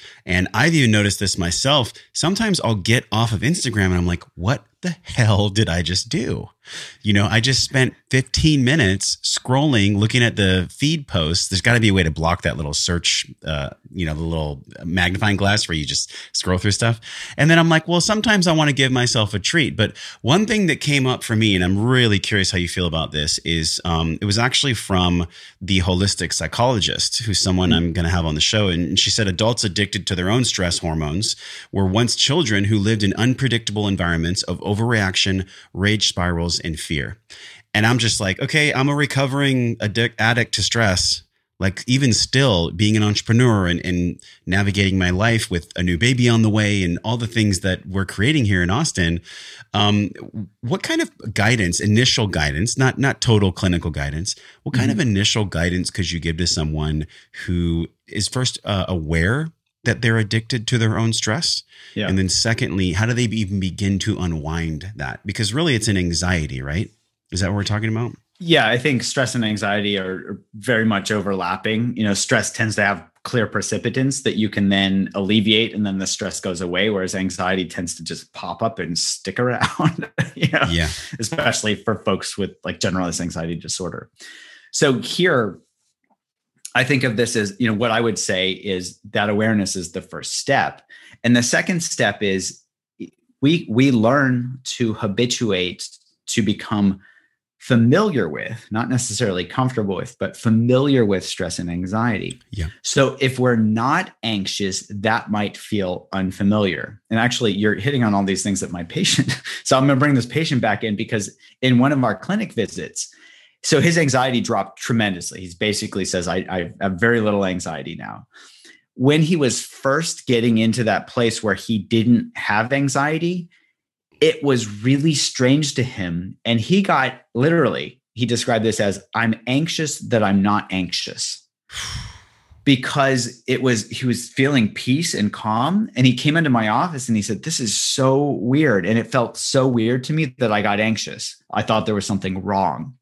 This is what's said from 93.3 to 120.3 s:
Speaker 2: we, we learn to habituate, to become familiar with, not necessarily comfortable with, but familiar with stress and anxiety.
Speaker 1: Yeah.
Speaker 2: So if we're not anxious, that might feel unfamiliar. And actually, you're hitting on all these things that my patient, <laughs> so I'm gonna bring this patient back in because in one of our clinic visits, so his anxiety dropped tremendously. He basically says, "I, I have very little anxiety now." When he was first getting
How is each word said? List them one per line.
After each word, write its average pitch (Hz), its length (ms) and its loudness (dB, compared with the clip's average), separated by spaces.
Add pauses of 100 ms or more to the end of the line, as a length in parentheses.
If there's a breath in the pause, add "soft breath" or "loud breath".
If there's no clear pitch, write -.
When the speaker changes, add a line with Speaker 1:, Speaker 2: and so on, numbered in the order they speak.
Speaker 2:
we, 165 280 2
we 131 220 4
learn 127 680 2 (160)
to 113 180 -2
habituate, 101 920 -2 (400)
to - 140 0
become 101 580 0 (600 soft breath)
familiar 127 720 4
with, 69 400 -10
not 110 200 -2
necessarily 107 560 -2
comfortable 113 500 -2
with, - 240 -8
but - 180 -6
familiar 123 680 4
with 95 200 0
stress - 320 -6
and 87 120 -6
anxiety. 92 720 -4 (120)
Speaker 1:
Yeah. 82 160 -4 (160 loud breath)
Speaker 2:
So 135 360 0
if 127 200 0
we're 123 160 4
not 113 560 2 (100)
anxious, 101 680 -4
that 107 420 -2
might 104 260 -4
feel 92 560 -4
unfamiliar. 95 960 0
And 113 100 0
actually, 120 340 0
you're 104 220 2
hitting 123 280 0
on 104 100 2
all 98 100 2
these 95 200 -2
things 101 160 -2
that 78 120 -6
my 85 120 -8
patient, - 580 -2 (100)
<laughs> - 120 -12
so 135 140 4
I'm 139 100 4
gonna 135 120 4
bring 147 140 4
this 120 140 2
patient 151 340 -2
back 104 220 0
in 107 120 -2
because 104 400 -4 (260 soft breath)
in 127 180 4
one 135 120 4
of 135 120 2
our 107 120 0
clinic 202 380 -4
visits, - 580 -6 (520 loud breath)
so 139 180 2
his 170 160 4
anxiety 131 440 2
dropped 98 360 -4
tremendously. 101 640 -2
He 90 180 -14
basically 104 460 -2
says, 90 220 -4
"I, 87 200 -2
I 87 240 -6 (100)
have 95 180 -4
very 117 200 2
little 101 260 0
anxiety 85 500 -6
now." 52 320 -14 (640 loud breath)
When 147 300 4
he 170 120 2
was 135 240 2
first - 680 -4
getting 117 320 2